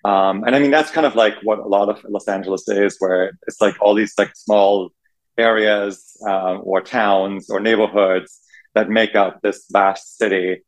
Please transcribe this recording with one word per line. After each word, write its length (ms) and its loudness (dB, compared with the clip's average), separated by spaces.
Um, 420 0
and 100 0
I 40 4
mean, 120 2
that's 200 2
kind 140 -2
of, 100 0
like, 280 2
what 160 -2
a 80 -12
lot 220 2
of 200 -4
Los 180 -8
Angeles 400 -4
is, 320 0
where 380 -2
it's, 140 -8
like, 200 2
all 120 4
these, 240 0
like, 180 -2
small 540 0
areas, 800 0
um, 360 -4
or 180 -2
towns 680 -2
or 100 -4
neighborhoods 800 0
that 160 0
make 260 0
up 260 0
this 300 -4
vast 460 0
city. 500 -2